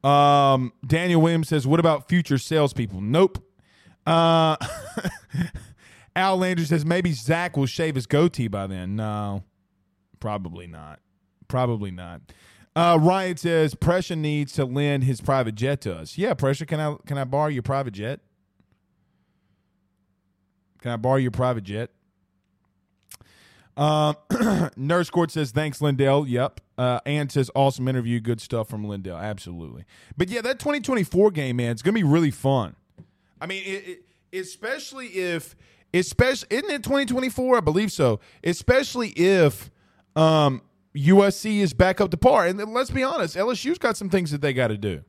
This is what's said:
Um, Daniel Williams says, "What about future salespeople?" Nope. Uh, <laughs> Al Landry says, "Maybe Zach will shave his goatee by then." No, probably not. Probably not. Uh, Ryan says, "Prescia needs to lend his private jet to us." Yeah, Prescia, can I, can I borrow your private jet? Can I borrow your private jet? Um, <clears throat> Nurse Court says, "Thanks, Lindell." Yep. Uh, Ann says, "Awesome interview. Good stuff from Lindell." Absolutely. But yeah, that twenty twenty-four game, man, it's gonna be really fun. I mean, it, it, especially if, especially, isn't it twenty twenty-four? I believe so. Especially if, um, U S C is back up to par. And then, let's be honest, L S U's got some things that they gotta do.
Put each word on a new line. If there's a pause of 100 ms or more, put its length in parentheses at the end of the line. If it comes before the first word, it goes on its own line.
Um, (120)
Daniel
Williams
says,
"What
about
future
salespeople?"
Nope. (640)
Uh, (800)
<laughs>
Al
Landry
says,
"Maybe
Zach
will
shave
his
goatee
by
then."
No, (760)
probably
not. (500)
Probably
not. (540)
Uh,
Ryan
says,
"Prescia
needs
to
lend
his
private
jet
to
us."
Yeah,
Prescia,
can
I, (100)
can
I
borrow
your
private
jet? (2500)
Can
I
borrow
your
private
jet? (1800)
Um, (140)
<clears throat>
Nurse
Court
says,
"Thanks,
Lindell."
Yep. (160)
Uh,
Ann
says,
"Awesome
interview.
Good
stuff
from
Lindell."
Absolutely. (320)
But
yeah,
that
twenty
twenty-four
game,
man,
it's
gonna
be
really
fun. (640)
I
mean,
it, (260)
it,
especially
if, (380)
especially,
isn't
it
twenty
twenty-four?
I
believe
so. (240)
Especially
if, (440)
um, (320)
U
S
C
is
back
up
to
par.
And
then,
let's
be
honest,
L
S
U's
got
some
things
that
they
gotta
do.